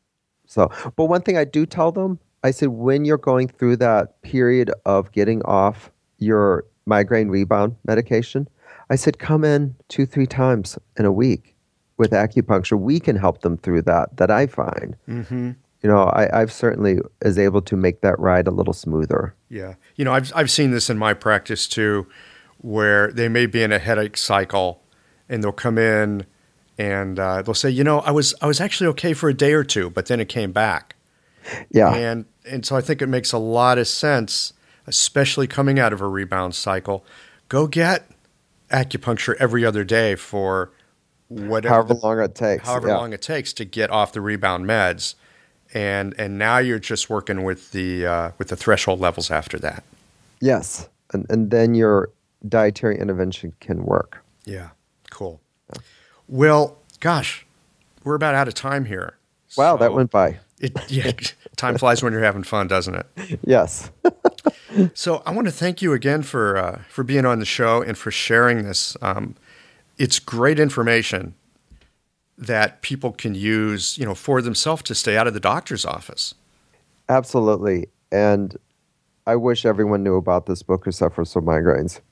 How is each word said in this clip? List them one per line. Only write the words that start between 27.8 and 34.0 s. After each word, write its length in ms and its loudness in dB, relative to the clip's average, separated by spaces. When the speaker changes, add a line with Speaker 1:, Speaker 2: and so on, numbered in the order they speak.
Speaker 2:
know, 160 2
I 120 -2
was, 300 0
I 60 -2
was 140 0
actually 300 -2
okay 220 -4
for 140 -2
a 60 2
day 180 2
or 140 2
two, 240 -4
but 160 -6
then 160 0
it 80 -6
came 240 -6
back." 420 -2
Speaker 1:
Yeah. 240 6
Speaker 2:
And, 300 -2
and 160 -8
so 120 -2
I 40 0
think 200 -2
it 60 -2
makes 260 -2
a 40 0
lot 400 2
of 120 0
sense, 640 -2